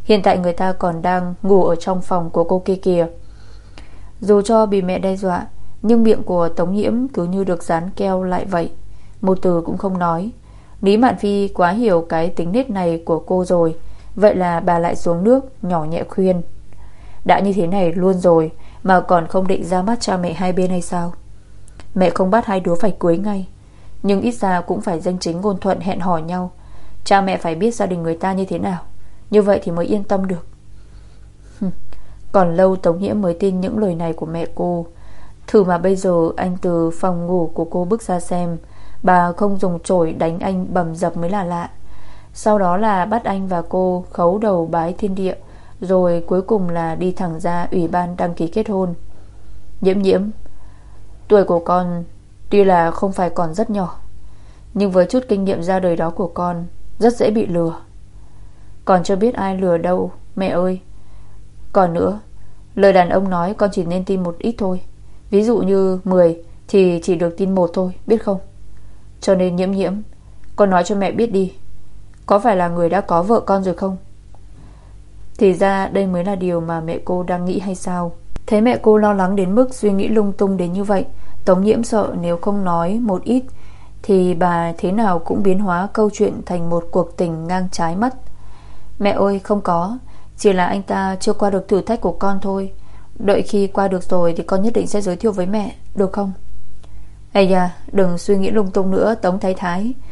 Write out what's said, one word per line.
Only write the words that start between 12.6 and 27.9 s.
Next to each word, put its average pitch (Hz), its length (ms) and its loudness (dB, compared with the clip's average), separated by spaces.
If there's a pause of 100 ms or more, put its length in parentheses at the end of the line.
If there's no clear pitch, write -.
này 175 360 -2
của 160 140 0
cô 185 260 0
rồi, 170 300 4 (400)
vậy 202 200 6
là 175 240 0
bà 175 200 2
lại 170 160 0
xuống 170 280 0
nước, 262 400 2
nhỏ 180 200 -2
nhẹ 160 260 -4
khuyên. 185 320 0 (840)
"Đã 175 140 4
như 196 140 0
thế 185 140 0
này 180 260 2
luôn 185 200 2
rồi 170 380 4 (320)
mà 185 160 4
còn 170 280 2
không 185 200 0
định 190 180 0
ra 180 160 0
mắt 226 200 0
cha 190 160 0
mẹ 175 160 -2
hai 185 200 -2
bên 185 160 2
hay 180 120 0
sao? 175 320 -4 (840)
Mẹ 185 140 4
không 185 220 0
bắt 233 140 4
hai 190 140 0
đứa 180 160 2
phải 190 240 4
cưới 170 180 2
ngay, 196 300 -4 (560)
nhưng 196 180 2
ít 233 100 0
ra 185 300 0
cũng 185 200 -4
phải 170 180 -4
danh 180 200 -2
chính 170 220 -4
ngôn 196 180 -2
thuận 180 200 0
hẹn 185 200 -4
hò 180 180 0
nhau. 180 340 -4 (540)
Cha 196 160 6
mẹ 185 160 0
phải 165 180 -4
biết 226 200 0
gia 202 100 -2
đình 175 180 -4